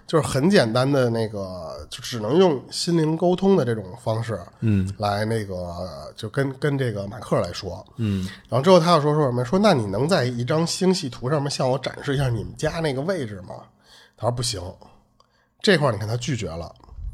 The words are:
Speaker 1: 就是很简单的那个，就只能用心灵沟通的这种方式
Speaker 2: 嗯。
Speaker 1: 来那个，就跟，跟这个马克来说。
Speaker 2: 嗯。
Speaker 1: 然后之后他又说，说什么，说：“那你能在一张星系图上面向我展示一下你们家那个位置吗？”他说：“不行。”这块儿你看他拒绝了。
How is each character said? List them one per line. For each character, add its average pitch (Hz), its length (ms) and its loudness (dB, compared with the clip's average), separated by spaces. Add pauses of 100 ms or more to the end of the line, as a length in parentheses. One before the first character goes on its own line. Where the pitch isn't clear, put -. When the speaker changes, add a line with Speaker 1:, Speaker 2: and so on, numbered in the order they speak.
Speaker 1:
就 165 100 2
是 147 80 2
很 135 240 2
简 143 220 6
单 127 180 2
的 131 200 4
那 113 180 0
个， 90 640 -8
就 - 120 -12
只 120 200 -8
能 110 160 0
用 180 200 0 (140)
心 170 260 -2
灵 156 200 0
沟 180 180 0
通 190 220 4
的 135 80 2
这 117 100 0
种 104 80 -8 (180)
方 110 220 -2
式 110 160 -6 (220)
Speaker 2:
嗯。 101 360 2
Speaker 1:
来 104 280 -2
那 113 180 0
个， 98 100 -8 (640)
就 110 140 -8
跟， 139 280 -2
跟 143 200 0
这 127 120 0
个 101 200 -4
马 - 100 -12
克 131 220 0
来 90 100 -2
说。 87 340 -10 (120)
Speaker 2:
嗯。 98 280 0 (220)
Speaker 1:
然 117 100 0
后 135 60 2
之 180 60 6
后 185 100 10
他 170 120 4
又 156 100 6
说， 147 120 2
说 151 120 4
什 123 80 2
么， 123 100 0
说 180 160 0
：“那 208 140 6
你 110 140 0
能 104 200 0
在 170 160 4
一 123 220 -2
张 160 200 0
星 185 280 2
系 160 160 -4
图 123 200 -6
上 147 120 0
面 139 100 -4
向 135 180 0
我 131 80 2
展 - 240 -6
示 135 140 -2
一 - 20 0
下 135 120 0
你 107 160 -2
们 90 100 -12
家 156 240 -4
那 156 140 0
个 131 80 -4
位 165 240 -4
置 104 160 -10
吗？” 92 140 -14 (600)
他 - 100 -6
说 120 60 2
：“不 123 100 -2
行。” 104 200 -4 (1000)
这 190 160 6
块 139 120 2
儿 - 20 2
你 101 60 0
看 104 100 -4
他 113 80 -2
拒 123 220 -2
绝 98 100 -6
了。 82 260 -10 (400)